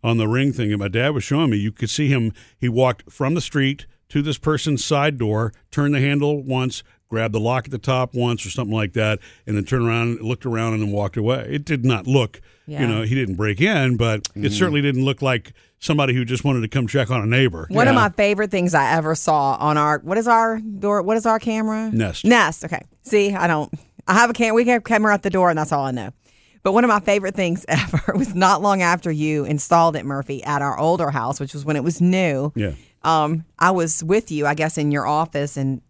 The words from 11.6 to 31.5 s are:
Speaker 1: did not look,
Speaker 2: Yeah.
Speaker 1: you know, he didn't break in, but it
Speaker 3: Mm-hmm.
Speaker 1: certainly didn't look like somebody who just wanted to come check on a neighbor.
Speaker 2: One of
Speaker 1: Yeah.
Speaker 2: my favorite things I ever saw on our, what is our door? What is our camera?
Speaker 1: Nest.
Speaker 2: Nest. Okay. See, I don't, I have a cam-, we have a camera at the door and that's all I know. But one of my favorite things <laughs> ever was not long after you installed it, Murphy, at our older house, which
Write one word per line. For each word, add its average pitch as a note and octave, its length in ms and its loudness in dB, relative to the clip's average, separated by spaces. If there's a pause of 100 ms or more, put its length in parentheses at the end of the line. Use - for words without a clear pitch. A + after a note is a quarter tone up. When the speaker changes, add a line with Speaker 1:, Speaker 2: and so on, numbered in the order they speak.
Speaker 1:
did C#3 220 -4
not A#2+ 220 0
look, B2+ 340 0 (240)
Speaker 2:
Yeah. D3 160 -6
Speaker 1:
you B2 60 2
know, A2 160 0
he A2 120 -2
didn't G#2+ 200 -2
break G#2 260 -2
in, C3+ 360 2
but A2 380 0
it G#2 40 -10
Speaker 3:
Mm-hmm. G#2 100 -2
Speaker 1:
certainly D#3+ 320 0
didn't C3+ 240 0
look C3+ 160 -2
like C3 320 -2 (260)
somebody C#3+ 360 0
who B2+ 100 0
just A#2+ 180 -4
wanted C3+ 180 0
to A2+ 60 -4
come B2 200 -2
check A#2+ 240 0
on B2 100 -2
a G2+ 60 -4
neighbor. B2 420 0
Speaker 2:
One A3+ 180 4
of C4+ 60 6
Speaker 1:
Yeah. B3+ 80 6
Speaker 2:
my G#3 80 4
favorite G3+ 400 0
things F3+ 240 0
I C#3 200 4
ever D#3+ 200 0
saw C#3+ 460 2
on D3 180 2
our, D3 220 2
what F#3+ 180 -4
is A3+ 100 -2
our A3+ 320 4
door? G3+ 440 -2
What G#3+ 140 0
is A3 100 -2
our A3 120 2
camera? A3 520 -4
Speaker 1:
Nest. A2 340 -2
Speaker 2:
Nest. G3+ 400 4
Okay. - 160 -6 (220)
See, G3+ 300 0
I F#3 140 -2
don't, D3+ 240 0 (360)
I F#3 60 2
have A#3 180 6
a - 20 -4
cam-, A3+ 220 0
we A#3 100 4
have A#3 160 2
a - 20 -20
camera G#3+ 300 2
at G3+ 100 0
the G3+ 60 0
door F3+ 200 2
and D#3+ 100 0
that's D3+ 120 -2
all C#3+ 140 0
I C3 60 -4
know. A2+ 200 -8 (520)
But G3 80 0
one A#3 140 4
of - 20 2
my G#3 140 4
favorite G3 340 0
things F3+ 300 -2
<laughs> - 20 -14
ever D#3+ 340 -2 (140)
was G#3+ 180 -2
not F#3 300 4
long G3 180 2
after E3+ 300 0
you D3+ 340 0
installed E3 520 2
it, G#2+ 80 -6
Murphy, C#3 400 -8
at C#3+ 180 -2
our C#3 160 -4
older E3 320 0
house, B2+ 280 -4
which C#3 140 -10